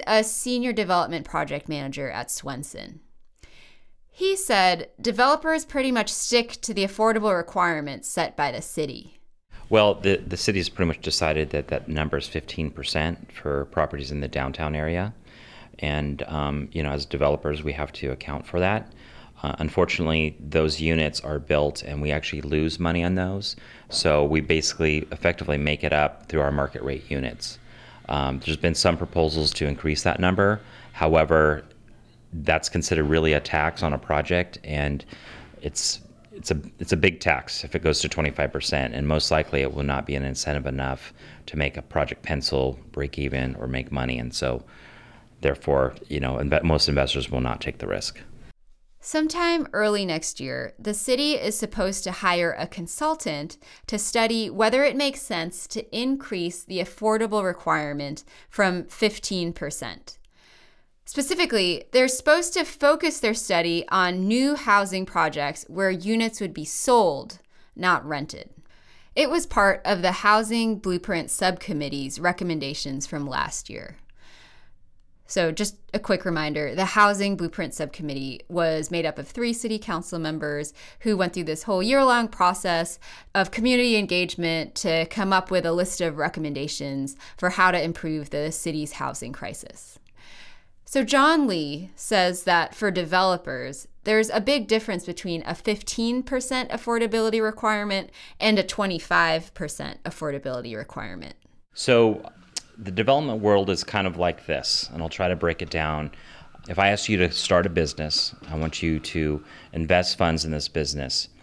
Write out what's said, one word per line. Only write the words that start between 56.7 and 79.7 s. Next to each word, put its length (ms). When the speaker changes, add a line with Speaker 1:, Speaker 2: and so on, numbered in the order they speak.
Speaker 1:
affordable 640
requirement 840
from 340
fifteen 720
percent. 640
Specifically, 840
they're 160
supposed 440
to 100
focus 560
their 160
study 540
on 400
new 260
housing 520
projects 600
where 240
units 500
would 140
be 120
sold, 760
not 320
rented. 440
It 140
was 160
part 380
of 180
the 100
Housing 640
Blueprint 520
Subcommittee's 920
recommendations 880
from 180
last 440
year. 260
So 260
just 240
a 60
quick 240
reminder, 520
the 80
Housing 520
Blueprint 380
Subcommittee 720
was 420
made 160
up 120
of 80
three 260
city 260